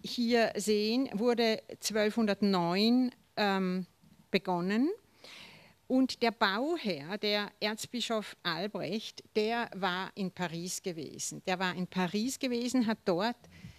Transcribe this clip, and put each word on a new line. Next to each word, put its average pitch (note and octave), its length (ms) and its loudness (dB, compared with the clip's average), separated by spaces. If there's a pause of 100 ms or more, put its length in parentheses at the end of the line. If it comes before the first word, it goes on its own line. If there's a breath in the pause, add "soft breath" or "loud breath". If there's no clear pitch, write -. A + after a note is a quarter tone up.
hier A#3 540 2
sehen, G#3+ 560 2
wurde A3+ 500 2 (160)
zwölfhundertneun, G#3 1300 2 (260)
ähm, F#3+ 500 0 (440)
begonnen. F#3+ 580 0 (1000 loud breath)
Und C4 360 0
der A#3 80 4
Bauherr, G#3 880 0
der G#3 420 -2
Erzbischof A3 840 -4
Albrecht, F3 800 -6 (140)
der A3+ 380 0
war F#3 400 -2
in F#3 160 -4
Paris F3 520 -6
gewesen. D#3 640 -8
Der F#3 120 0
war F#3 160 0
in F3+ 120 -4
Paris G3 520 -2
gewesen, B3 480 0
hat A3 180 0
dort G3+ 320 0 (420 loud breath)